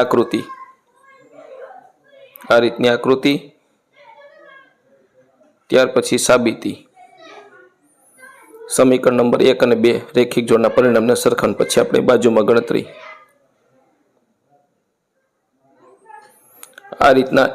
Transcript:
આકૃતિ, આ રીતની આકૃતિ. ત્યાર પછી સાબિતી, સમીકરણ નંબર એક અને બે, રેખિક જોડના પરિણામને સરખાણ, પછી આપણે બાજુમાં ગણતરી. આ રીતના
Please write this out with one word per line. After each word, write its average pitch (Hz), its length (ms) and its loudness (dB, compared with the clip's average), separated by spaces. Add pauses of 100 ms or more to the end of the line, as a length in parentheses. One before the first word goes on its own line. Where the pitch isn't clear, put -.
આકૃતિ, 117 420 -2 (2000)
આ 120 100 2
રીતની 120 340 0
આકૃતિ. 131 380 -2 (2250)
ત્યાર 131 260 2
પછી 123 340 -2
સાબિતી, 127 500 -2 (2000)
સમીકરણ 127 440 2
નંબર 120 240 0
એક 123 200 2
અને 120 140 2
બે, 113 160 2 (240)
રેખિક 123 320 -2
જોડના 113 260 2
પરિણામને 120 420 2
સરખાણ, 117 420 -2
પછી - 220 -2
આપણે - 280 0
બાજુમાં 110 380 2
ગણતરી. 117 400 -2 (4000)
આ 139 160 4
રીતના 131 380 0